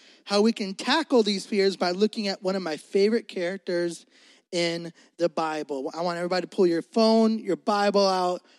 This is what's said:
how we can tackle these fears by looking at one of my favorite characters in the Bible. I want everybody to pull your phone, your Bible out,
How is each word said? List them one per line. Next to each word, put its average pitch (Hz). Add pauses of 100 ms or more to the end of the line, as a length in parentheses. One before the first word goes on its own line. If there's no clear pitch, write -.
(240)
how 208
we 226
can 196
tackle 277
these 202
fears 196
by 180
looking 202
at 190
one 190
of 190
my 156
favorite 214
characters 175 (440)
in 170 (260)
the 170
Bible. 151
I 160
want 175
everybody 180
to -
pull 190
your 165
phone, 220
your 180
Bible 202
out, 180 (160)